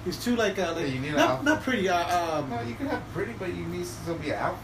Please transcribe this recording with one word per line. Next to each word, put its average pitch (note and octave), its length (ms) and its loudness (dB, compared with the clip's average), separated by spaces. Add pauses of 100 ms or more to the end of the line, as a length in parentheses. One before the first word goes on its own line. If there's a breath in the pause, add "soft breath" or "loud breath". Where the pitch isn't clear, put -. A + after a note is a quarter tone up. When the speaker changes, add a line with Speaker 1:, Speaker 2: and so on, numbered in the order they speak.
Speaker 1:
He's F3 180 -4
too, A#3+ 140 4
like, G3 220 2
uh, E3+ 160 0
like, E3 80 -2
Speaker 2:
Yeah, C#3+ 60 0
you C3 120 -2
need C#3+ 120 -2
an - 40 2
Speaker 1:
not, E4 140 6
Speaker 2:
alpha. - 140 0
Speaker 1:
not C#4+ 180 4
pretty, G#3 260 2
uh, E3+ 520 2
um, C3+ 100 -4
Speaker 2:
No, A#2+ 100 -4
you A#2 140 -6
can C3+ 140 -4
have B2 120 -2 (140)
pretty, G3+ 240 -2
but F3+ 160 -4
you F3 100 -4
need F3 200 -4
to F3 60 -6
still E3 260 -4
be D3+ 160 -4
an - 60 0
alpha. D3 260 -2